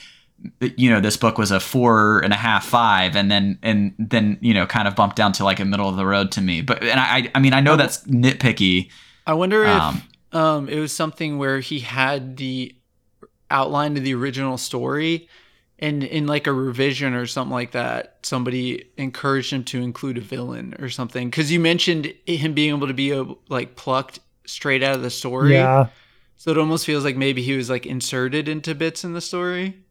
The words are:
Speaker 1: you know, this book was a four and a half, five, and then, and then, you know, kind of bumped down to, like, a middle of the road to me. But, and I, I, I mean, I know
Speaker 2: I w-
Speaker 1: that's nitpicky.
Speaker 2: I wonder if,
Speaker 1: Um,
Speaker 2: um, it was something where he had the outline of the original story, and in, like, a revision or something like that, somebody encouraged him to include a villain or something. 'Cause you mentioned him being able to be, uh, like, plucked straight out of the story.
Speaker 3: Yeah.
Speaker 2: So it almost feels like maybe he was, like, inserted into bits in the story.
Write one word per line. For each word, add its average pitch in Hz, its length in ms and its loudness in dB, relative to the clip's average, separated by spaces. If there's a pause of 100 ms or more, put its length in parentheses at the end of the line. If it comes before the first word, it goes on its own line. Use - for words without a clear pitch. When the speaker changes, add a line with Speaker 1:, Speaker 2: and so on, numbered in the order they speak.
(600)
Speaker 1:
you 127 300 4
know, 110 100 6
this 104 160 2
book 113 220 2
was 107 120 2
a 98 100 2
four 110 600 4
and 101 120 2
a 101 40 2
half, 107 300 0
five, 101 500 4
and 101 140 2
then, 98 320 0
and 104 360 0
then, 107 420 0
you 117 140 4
know, 92 120 2
kind 110 200 0
of 101 80 -2
bumped 101 220 0
down 107 160 4
to, 98 120 -2
like, 95 160 2
a 98 40 -2
middle 98 240 0
of 92 80 -2
the 95 100 0
road 98 260 2
to - 100 -4
me. 87 180 0
But, - 220 -2
and 117 180 2
I, 131 40 4 (120)
I, 127 200 -2
I 135 40 4
mean, 135 140 6
I 131 60 4
know 143 140 6
Speaker 2:
I - 20 8
w- 139 120 6
Speaker 1:
that's - 160 -8
nitpicky. 117 840 2 (360)
Speaker 2:
I 160 60 0
wonder 185 320 2
if, 208 60 4 (120)
Speaker 1:
Um, - 200 -2 (300)
Speaker 2:
um, 156 360 0
it 147 100 -4
was 151 140 -4
something 156 460 -4
where 135 220 0
he 135 200 -8
had 131 560 -2
the 131 380 -8 (760)
outline 143 460 0
of 139 80 -4
the 135 100 -2
original 131 440 -4
story, 147 680 -4 (500)
and 147 240 -4
in, 151 240 -4
like, 147 200 -2
a 143 80 0
revision 131 580 -2
or 123 140 -4
something 131 260 -6
like 123 200 -6
that, 120 500 -6
somebody 123 600 -4 (120)
encouraged 135 560 -4
him 131 120 -4
to 127 180 -6
include 123 340 -8
a 117 60 -10
villain 120 560 -10
or 131 100 -10
something. 123 420 -8
'Cause 151 200 -2
you 170 100 2
mentioned 165 520 0 (140)
him 160 280 -2
being 151 200 2
able 143 120 -2
to 135 80 -4
be, 135 180 -2
uh, 135 120 -2 (260)
like, 131 260 -6
plucked - 440 -4 (260)
straight 135 360 -2
out 135 140 2
of 127 60 -4
the 123 80 -4
story. 131 440 2
Speaker 3:
Yeah. 131 320 6 (520)
Speaker 2:
So - 120 -4
it 156 80 2
almost 156 280 0
feels 147 180 -2
like 139 120 -2
maybe 135 260 0
he 135 140 -2
was, 127 120 -4
like, 123 160 -4
inserted 131 640 -4
into 156 260 -6
bits 160 300 -4
in 175 80 -8
the 170 80 -8
story. 180 560 -6 (140)